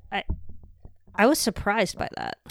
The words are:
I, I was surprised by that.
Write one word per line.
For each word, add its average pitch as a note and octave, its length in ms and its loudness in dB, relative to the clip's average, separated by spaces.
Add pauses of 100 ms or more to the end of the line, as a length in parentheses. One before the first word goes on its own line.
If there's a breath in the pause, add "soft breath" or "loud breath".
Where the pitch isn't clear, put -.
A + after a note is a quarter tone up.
(120)
I, G3+ 120 -4 (920)
I G#3 120 6
was D4+ 120 6
surprised G#3 580 0
by - 200 -4
that. - 220 -6 (120)